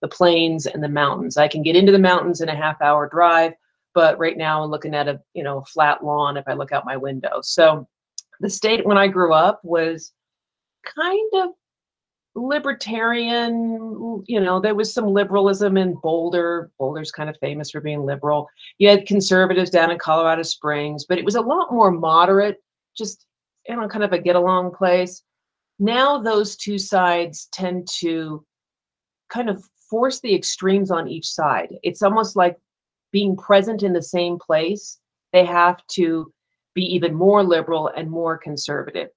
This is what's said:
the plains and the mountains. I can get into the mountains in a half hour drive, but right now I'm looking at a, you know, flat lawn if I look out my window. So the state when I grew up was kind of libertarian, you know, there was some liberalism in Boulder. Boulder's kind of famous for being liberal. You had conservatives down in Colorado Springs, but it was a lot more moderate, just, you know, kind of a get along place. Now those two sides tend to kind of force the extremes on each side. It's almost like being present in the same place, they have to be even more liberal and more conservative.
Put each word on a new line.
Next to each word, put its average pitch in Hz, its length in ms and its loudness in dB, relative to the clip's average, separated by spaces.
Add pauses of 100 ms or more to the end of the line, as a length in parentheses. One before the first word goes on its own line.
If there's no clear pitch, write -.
the 156 60 -4
plains 165 580 2
and 151 160 -6
the 147 60 -4
mountains. 143 500 -2
I 151 100 6
can 156 140 -4
get 160 140 4
into 190 160 8
the 196 60 8
mountains 175 440 2
in 160 80 -4
a 151 60 -4
half 156 260 -4
hour 147 260 2
drive, 165 460 4 (400)
but 165 240 4
right 165 180 -2
now 156 260 -2
I'm 156 80 -6
looking 151 240 -8
at 147 140 -2
a, 139 100 -6 (140)
you 170 100 -10
know, 139 300 -8
flat 147 320 2
lawn 147 320 -2
if 139 100 -10
I 135 60 -6
look 139 200 -6
out 139 120 -4
my 131 120 -8
window. 135 460 -6
So 156 460 2 (520)
the 208 100 -6
state 220 340 -2
when 202 140 4
I 196 100 4
grew 185 240 2
up 175 320 2
was 165 480 -4 (720)
kind 392 520 -4
of 370 140 0 (840)
libertarian, 233 1900 -4
you 226 140 -2
know, 185 200 0
there 214 140 0
was 214 180 -4
some 226 140 -4
liberalism 196 720 2
in 185 240 0
Boulder. 170 760 -2
Boulder's 151 340 -6
kind 151 180 -10
of 156 80 -14
famous 147 320 -8
for 156 100 -10
being 147 240 -6
liberal. 147 440 -4 (300)
You 202 100 6
had 196 180 6
conservatives 185 640 2
down 165 200 4
in 170 80 -4
Colorado 160 440 0
Springs, 147 640 -6
but 180 100 -2
it 170 80 -4
was 202 120 0
a - 40 0
lot 302 320 -2
more 226 180 6
moderate, 175 720 2 (320)
just, - 300 -12 (420)
you 233 100 -10
know, 220 120 -6
kind 208 160 -4
of 196 80 0
a 175 60 2
get 175 180 2
along 180 360 2
place. 180 500 0 (560)
Now 254 400 2
those 214 380 -2
two 202 200 -6
sides 175 760 0
tend 180 360 -6 (120)
to 160 440 -6 (840)
kind 233 180 -6
of 202 160 -6 (240)
force 254 320 -2
the 220 140 0
extremes 190 560 0
on 165 160 -2
each 160 220 -10
side. 143 560 -4
It's 175 180 -4
almost 214 320 2
like 175 220 4 (560)
being 202 240 0
present 196 480 2
in 190 80 0
the 170 100 0
same 175 360 -4
place, 170 600 -4 (340)
they 180 120 8
have 175 480 2
to 165 400 -2 (420)
be 185 80 -2
even 170 320 -2
more 196 300 4
liberal 165 520 0
and 160 140 -10
more 165 260 -4
conservative. 143 800 -8